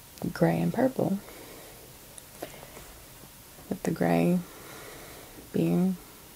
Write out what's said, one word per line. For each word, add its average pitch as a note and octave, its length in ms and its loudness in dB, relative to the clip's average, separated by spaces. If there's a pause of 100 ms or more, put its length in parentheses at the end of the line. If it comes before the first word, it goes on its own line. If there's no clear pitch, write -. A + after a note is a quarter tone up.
(320)
gray E3 280 4
and E3+ 120 2
purple, A#3+ 460 2 (2500)
with G3 140 -4
the - 80 0
gray E3+ 480 6 (1160)
being F3 440 4 (400)